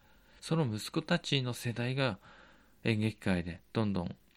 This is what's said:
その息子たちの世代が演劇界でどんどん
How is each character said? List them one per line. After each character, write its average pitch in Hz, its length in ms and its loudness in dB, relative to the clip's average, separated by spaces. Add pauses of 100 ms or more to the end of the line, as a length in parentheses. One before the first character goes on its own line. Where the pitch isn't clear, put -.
(400)
そ - 160 -2
の 160 100 2
息 107 260 -4
子 160 100 0
た 170 180 0
ち 139 220 0
の 123 120 -4
世 120 200 -4
代 120 200 -2
が 131 240 0 (680)
演 113 160 4
劇 107 160 2
界 90 260 2
で 85 160 -6 (140)
ど 113 120 2
ん 104 60 0
ど 95 120 0
ん 90 120 -6 (200)